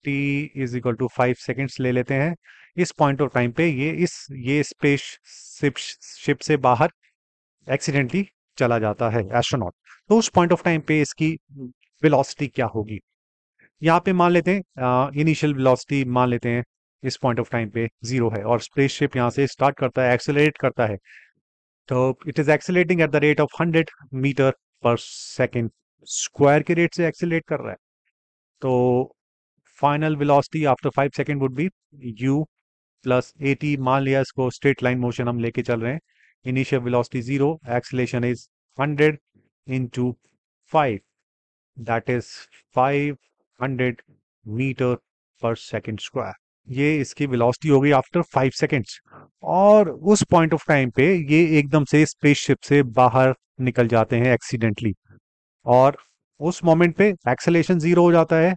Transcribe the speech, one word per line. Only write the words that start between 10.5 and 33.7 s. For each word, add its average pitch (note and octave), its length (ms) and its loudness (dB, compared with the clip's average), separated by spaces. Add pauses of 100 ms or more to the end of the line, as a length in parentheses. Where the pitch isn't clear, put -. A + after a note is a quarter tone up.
of E3+ 100 0
time D#3+ 240 0
पे D#3 140 2
इसकी D#3 360 -2 (680)
वेलोसिटी C#3+ 440 2
क्या B2 200 -4
होगी? G#2+ 340 -6 (800)
यहाँ E3 180 4
पे F#3+ 120 -2
मान F3 180 4
लेते F3 240 2
हैं, G3 80 -4 (460)
अ, - 60 -10
इनिशियल D3+ 400 0
वेलोसिटी C3 500 2
मान B2 240 2
लेते A#2+ 200 -2
हैं A#2+ 160 -2 (400)
इस C3 200 -6
point A#2+ 160 0
of A2+ 100 -6
time A2+ 220 -4
पे A#2 160 -4 (160)
ज़ीरो A#2 260 -2
है G#2+ 140 -6
और A2+ 160 0
स्पेसशिप - 560 -2
यहाँ B2 140 0
से C#3 160 -2
स्टार्ट C#3 320 -2
करता C3 240 -2
है, B2 120 2
एक्सेलरेट D3 440 0
करता B2 280 0
है, G#2 100 -4 (920)
तो B2+ 300 -2 (100)
it C#3 100 -6
is D3 100 0
accelerating F3 520 0
at D3+ 100 2
the D3+ 100 0
rate D3+ 200 2
of D3 60 2 (140)
hundred E3 300 0 (240)
meter C3+ 380 0 (340)
per A#2 80 4 (460)
second A#2+ 300 -2 (380)
square D3 540 0
के F3 120 -2
रेट E3+ 200 -2
से E3+ 120 -2
एक्सेलरेट E3 420 -4
कर D3+ 120 -4
रहा A#2 100 -10
है। F#2 60 -12 (840)
तो C3 120 -2 (1120)
final D3+ 320 0
velocity C#3+ 480 0 (100)
after - 240 -4
five C#3 220 0
second C#3+ 220 -4
would C3 180 -4
be F3+ 80 -2 (560)
u C#3+ 200 0 (600)
plus B2+ 260 0 (140)
at, C#3+ 320 -2